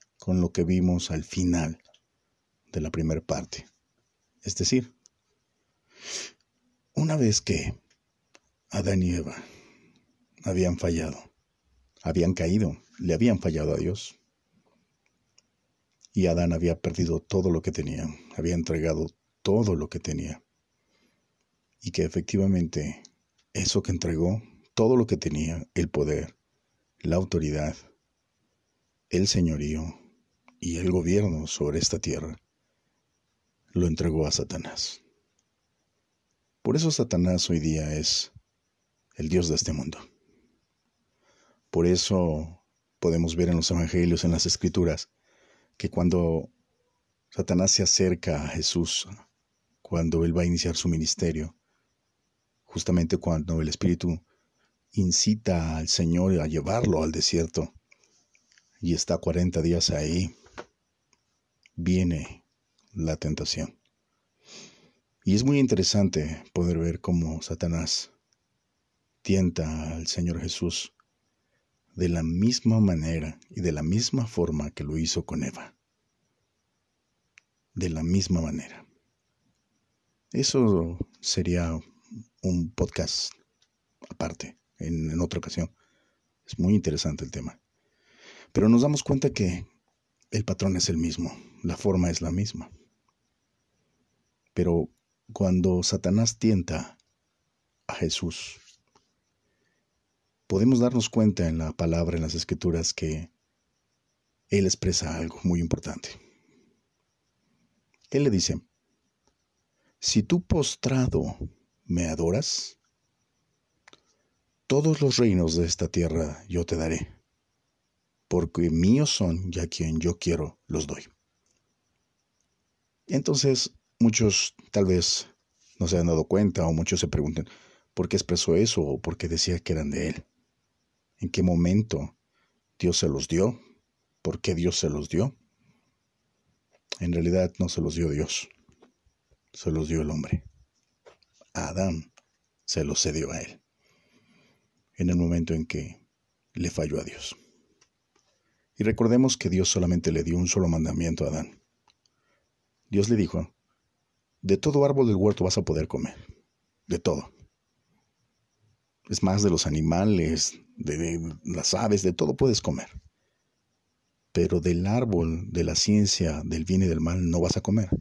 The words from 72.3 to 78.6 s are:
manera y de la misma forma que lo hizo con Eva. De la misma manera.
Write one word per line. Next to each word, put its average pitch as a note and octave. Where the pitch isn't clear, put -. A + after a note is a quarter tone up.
manera D#2+
y -
de E2+
la D2+
misma A2+
forma D#2
que D2+
lo D2+
hizo E2
con D#2
Eva. -
De F2+
la D#2+
misma F2+
manera. D#2